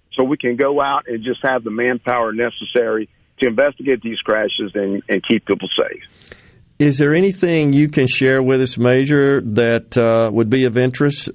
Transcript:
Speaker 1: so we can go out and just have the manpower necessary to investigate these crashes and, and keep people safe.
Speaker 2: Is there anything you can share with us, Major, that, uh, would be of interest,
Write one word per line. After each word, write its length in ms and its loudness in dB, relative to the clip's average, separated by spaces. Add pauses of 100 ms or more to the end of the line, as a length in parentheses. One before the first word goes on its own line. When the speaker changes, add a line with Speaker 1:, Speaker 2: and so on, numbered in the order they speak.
(120)
Speaker 1:
so 140 0
we 100 0
can 220 -4
go 240 0
out 260 -2
and 160 -8
just 200 -4
have 200 0
the 80 -8
manpower 640 -2
necessary 760 -2 (320)
to 80 2
investigate 540 0
these 180 -8
crashes 560 -2
and, 320 -4
and 180 -2
keep 200 0
people 320 -2
safe. 260 -4 (760)
Speaker 2:
Is 180 2
there 180 2
anything 560 2
you 160 4
can 200 2
share 360 2
with 160 2
us, 180 -2
Major, 640 2
that, 580 0
uh, 340 2
would 180 0
be 160 2
of 120 0
interest, 580 -2